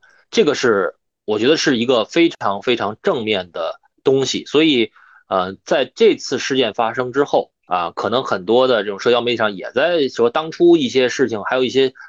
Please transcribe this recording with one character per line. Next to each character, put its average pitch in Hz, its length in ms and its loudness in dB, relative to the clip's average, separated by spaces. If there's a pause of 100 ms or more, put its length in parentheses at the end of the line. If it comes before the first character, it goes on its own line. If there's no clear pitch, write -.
(300)
这 226 160 2
个 143 80 2
是， 104 420 0 (300)
我 107 140 -2
觉 113 80 2
得 156 100 4
是 143 200 0
一 117 100 -2
个 117 180 2
非 170 240 2
常， 101 320 -6
非 123 140 0
常 104 260 -6
正 151 220 -2
面 95 280 -4
的 82 280 -8 (240)
东 135 240 2
西。 - 180 -6
所 151 180 2
以， 127 280 2 (360)
呃， 95 280 -2 (100)
在 143 200 0
这 208 300 2
次 - 220 -8
事 - 180 -4
件 120 200 0
发 113 180 -2
生 123 200 -4
之 139 100 0
后， - 280 -2 (140)
啊， 87 300 -4
可 104 140 -4
能 127 140 -2
很 101 220 -6
多 123 220 4
的 113 160 2
这 104 60 -8
种 98 100 -10
社 120 120 2
交 120 100 2
媒 120 100 -2
体 117 60 -2
上 107 180 -2
也 - 160 -12
在 156 380 0
说 120 200 0
当 160 220 -4
初 175 260 6
一 131 120 0
些 123 200 2
事 123 200 0
情， 107 160 -6
还 127 100 -2
有 131 80 0
一 123 60 0
些 131 240 0 (160)